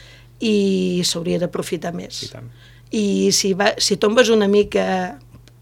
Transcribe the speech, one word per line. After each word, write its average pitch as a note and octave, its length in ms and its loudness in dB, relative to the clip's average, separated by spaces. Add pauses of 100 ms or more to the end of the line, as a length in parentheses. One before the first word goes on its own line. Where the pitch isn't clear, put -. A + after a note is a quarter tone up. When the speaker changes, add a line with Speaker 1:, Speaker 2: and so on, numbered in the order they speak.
(400)
Speaker 1:
i F#3+ 640 0
s'hauria E3+ 360 -2
d'aprofitar E3+ 560 -6
més. - 280 -12
Speaker 2:
I - 80 -12
tant. - 160 -16 (480)
Speaker 1:
I G#3+ 80 0 (300)
si F#3+ 220 0
va, G3+ 260 2
si G3 180 0
tombes A3 320 4
una G#3 160 4
mica, F#3+ 720 0 (440)